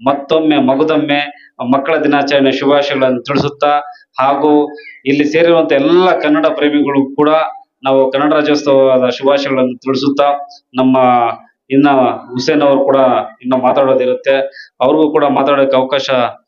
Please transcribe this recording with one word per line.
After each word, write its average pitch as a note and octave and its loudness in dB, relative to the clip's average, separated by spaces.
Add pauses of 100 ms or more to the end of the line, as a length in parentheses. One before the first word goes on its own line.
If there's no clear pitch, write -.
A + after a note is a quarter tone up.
ಮತ್ತೊಮ್ಮೆ D3 0
ಮಗುದೊಮ್ಮೆ C#3+ -2 (220)
ಮಕ್ಕಳ D3+ -2
ದಿನಾಚರಣೆ C#3+ 0
ಶುಭಾಶಯಗಳನ್ನು C3+ 0
ತಿಳಿಸುತ್ತಾ, C#3+ -2 (380)
ಹಾಗೂ D3 2 (380)
ಇಲ್ಲಿ D3 0
ಸೇರಿರುವಂತ D#3+ 2
ಎಲ್ಲ E3 2
ಕನ್ನಡ D3+ 0
ಪ್ರೇಮಿಗಳು C#3+ -2
ಕೂಡ D3 2 (540)
ನಾವು C3+ 2
ಕನ್ನಡ D3 0
ರಾಜ್ಯೋತ್ಸವದ C#3 2
ಶುಭಾಶಯಗಳನ್ನು C3+ -2
ತಿಳಿಸುತ್ತಾ, C#3 -2 (280)
ನಮ್ಮ C3 2 (720)
ಇನ್ನ C#3 4 (420)
ಹುಸೇನ್ C#3 -2
ಅವರು C#3 2
ಕೂಡ C3+ 0 (480)
ಇನ್ನ B2+ -4
ಮಾತಾಡೋದಿರುತ್ತೆ, C3 0 (460)
ಅವ್ರಿಗೂ D3+ 2
ಕೂಡ D3+ 0
ಮಾತಾಡೋಕೆ C3+ 0
ಅವಕಾಶ C3+ -2 (380)